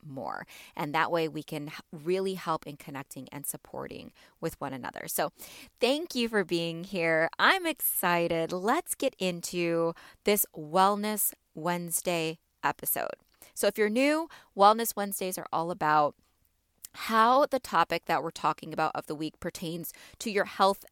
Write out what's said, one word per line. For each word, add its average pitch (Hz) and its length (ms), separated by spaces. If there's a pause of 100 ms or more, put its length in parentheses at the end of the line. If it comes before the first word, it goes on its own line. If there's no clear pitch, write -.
more. 131 400 (300)
And 147 180
that 156 180
way 165 160
we 151 140
can 147 280
h-, - 40 (180)
really 185 440
help 165 320
in 143 100
connecting 139 540
and 143 160
supporting - 640 (280)
with 165 220
one 135 120
another. - 340
So - 240 (500)
thank 294 320
you 240 160
for 214 140
being 170 400
here. 165 560
I'm 370 260
excited. 170 840
Let's 208 420
get - 240
into 170 800 (280)
this 202 220 (100)
Wellness 196 800 (220)
Wednesday 165 840 (260)
episode. - 520 (400)
So - 100
if 202 100
you're 214 140
new, 294 400 (260)
Wellness 220 400
Wednesdays 196 440
are - 120
all 170 200
about 151 420 (840)
how 240 500
the 254 120
topic 170 460
that 151 180
we're 165 80
talking - 400
about 156 240
of 151 120
the 156 80
week 151 260
pertains 170 500 (260)
to 226 140
your 196 140
health 196 460